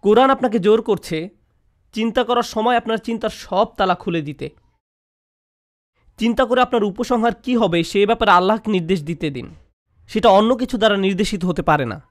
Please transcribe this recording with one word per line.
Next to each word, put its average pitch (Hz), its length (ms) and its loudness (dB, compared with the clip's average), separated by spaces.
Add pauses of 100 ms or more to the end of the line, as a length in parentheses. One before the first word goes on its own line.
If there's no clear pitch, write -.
কোরআন 233 280 4
আপনাকে 254 280 0
জোর 208 240 2
করছে 180 460 -4 (640)
চিন্তা 226 320 -2
করার 240 180 0
সময় 226 340 -2
আপনার 226 220 -4
চিন্তার 226 320 -6
সব 202 360 -4 (100)
তালা 185 180 0
খুলে 170 280 -4
দিতে, 139 280 -10 (1700)
চিন্তা 233 260 0
করে 254 180 2
আপনার 247 220 0
উপসংহার 226 500 -2
কি 247 220 -4
হবে 170 280 0
সে 202 220 0
ব্যাপারে 226 240 0
আল্লাহকে 196 400 2
নির্দেশ 180 320 -2
দিতে 160 280 -6
দিন। 127 240 -12 (540)
সেটা 208 200 2
অন্য 214 280 4
কিছু 240 220 -4
দ্বারা 208 180 2
নির্দেশিত 196 480 -2
হতে 175 180 -4
পারে 151 240 2
না। 104 140 -10 (100)